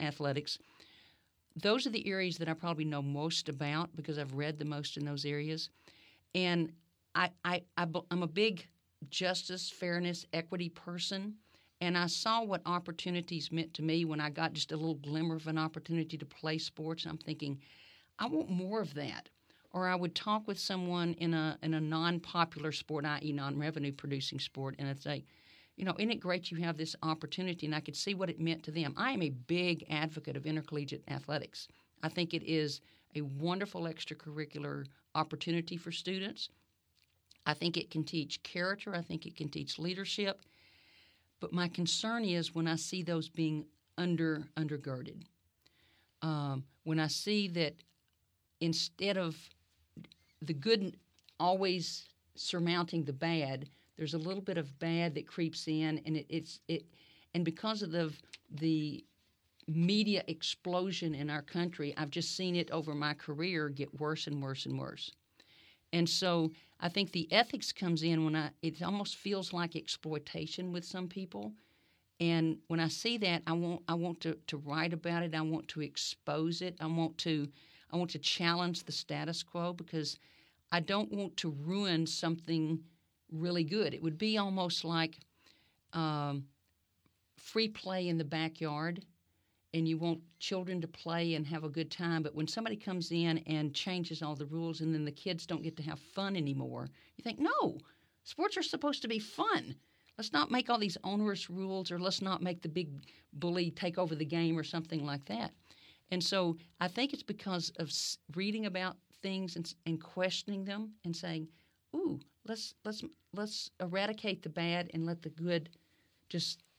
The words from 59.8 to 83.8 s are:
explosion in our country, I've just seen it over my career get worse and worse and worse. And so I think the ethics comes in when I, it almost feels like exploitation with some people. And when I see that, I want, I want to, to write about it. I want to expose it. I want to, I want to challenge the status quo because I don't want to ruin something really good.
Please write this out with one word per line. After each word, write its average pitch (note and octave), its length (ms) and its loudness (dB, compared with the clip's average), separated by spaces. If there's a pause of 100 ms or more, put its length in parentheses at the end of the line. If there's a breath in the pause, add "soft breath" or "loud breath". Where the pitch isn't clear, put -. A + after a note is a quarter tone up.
explosion F3 840 0
in D3 160 -2
our D3 140 -2
country, E3+ 540 -2
I've D3 140 -2
just - 260 -2
seen F3+ 180 0
it E3+ 160 2
over D#3 240 -2
my D3 200 0
career D#3 540 0
get C#3 320 -4
worse D3+ 280 0
and C#3+ 120 -2
worse C3+ 240 -4
and C3+ 140 -2
worse. - 320 -6 (800 loud breath)
And E3+ 160 6
so E3+ 440 4 (260 loud breath)
I F3 100 0
think F#3+ 220 2
the E3 220 0
ethics A#3 400 4
comes E3+ 320 2
in D#3+ 200 6
when D#3 120 2
I, D3+ 140 0 (120)
it D#3+ 180 -2
almost G3 360 -2
feels G3 360 -2
like E3+ 220 0
exploitation D#3 960 -4
with F3 140 -4
some F#3 240 -6
people. G3+ 440 -6 (680 loud breath)
And E3 380 6 (100)
when E3 100 2
I E3 80 4
see A#3 320 0
that, F3 260 2
I E3 100 2
want, E3+ 340 0
I E3 60 2
want E3+ 260 0
to, D#3+ 260 -2
to D#3 120 -6
write D3+ 340 0
about E3+ 320 0
it. D#3+ 100 -2
I D#3+ 60 2
want D#3 280 0
to - 120 -6
expose D#3+ 800 -2
it. F3+ 180 -4
I D#3+ 60 -2
want E3 320 2
to, D3+ 300 2 (420 loud breath)
I E3 60 -2
want F3 140 0
to D3+ 80 -6
challenge E3+ 640 2
the D#3 80 -8
status D3+ 500 -4
quo F3 300 -2
because E3 460 -2 (520 soft breath)
I G3 100 4
don't G3+ 300 2
want G3+ 280 -2
to E3+ 100 0 (160)
ruin F3 420 4
something E3 720 2 (540 loud breath)
really E3+ 320 2
good. F3+ 300 2